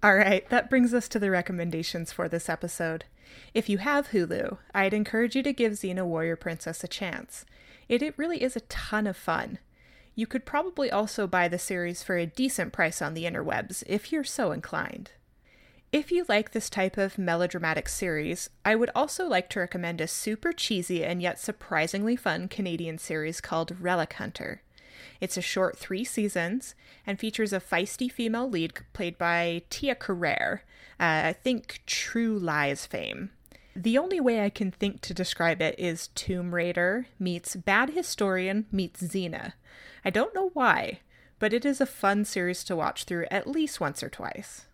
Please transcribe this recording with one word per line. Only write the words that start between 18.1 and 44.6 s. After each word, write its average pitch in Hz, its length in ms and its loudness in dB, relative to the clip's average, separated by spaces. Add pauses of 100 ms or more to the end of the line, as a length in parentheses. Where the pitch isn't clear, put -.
I 214 120 6
would 226 200 4
also 311 320 0
like 190 240 2
to 202 100 -2
recommend 170 420 -2
a 160 40 -2
super 220 460 -2
cheesy 180 500 0
and 175 200 -2
yet 175 180 -2
surprisingly 202 760 0
fun 180 340 -2
Canadian 170 500 -4
series 160 420 -4
called 165 400 -2
Relic 175 320 0
Hunter. - 480 -8 (580)
It's 190 200 -4
a 180 40 -2
short - 360 0
three 190 260 -4
seasons 208 680 -2 (320)
and 196 120 -4
features 214 360 -2
a 185 60 0
feisty 202 520 -2
female 233 380 -2
lead 170 240 0 (180)
played 175 240 -4
by 170 540 2
Tia 277 240 0
Carrere, 175 680 0 (380)
uh, 160 240 4
I 160 80 2
think - 540 -2
True 226 520 0
Lies 151 460 0
fame. 69 460 -6 (440)
The 220 220 2
only 359 240 2
way 233 240 4
I 202 60 4
can 196 200 -2
think 202 300 -2
to - 140 -8
describe 170 480 2
it 160 160 2
is 170 300 -2
Tomb 175 460 -4
Raider 175 520 2 (120)
meets 180 380 -2
Bad 202 340 4
Historian 202 800 0
meets 190 320 -2
Xena. 175 520 -4 (500)
I 196 60 2
don't 285 240 2
know 381 180 2
why, - 480 4 (380)
but 214 160 2
it 233 100 0
is 277 160 2
a 269 60 4
fun 208 400 2
series 180 380 -2
to 180 120 -2
watch - 280 -2
through 170 260 -2
at 190 180 -2
least 302 320 -2
once 143 220 -2
or - 80 -6
twice. - 640 -10